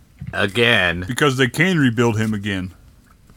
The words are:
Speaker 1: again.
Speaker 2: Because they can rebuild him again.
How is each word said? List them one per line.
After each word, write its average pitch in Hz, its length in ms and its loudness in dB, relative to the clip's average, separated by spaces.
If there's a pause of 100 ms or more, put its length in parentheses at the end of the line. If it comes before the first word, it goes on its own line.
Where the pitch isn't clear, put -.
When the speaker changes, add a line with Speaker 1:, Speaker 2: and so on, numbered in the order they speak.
(340)
Speaker 1:
again. 101 720 2
Speaker 2:
Because 131 300 0
they 131 100 2
can 170 320 0
rebuild 120 380 2
him 110 160 -2
again. 98 400 -6 (640)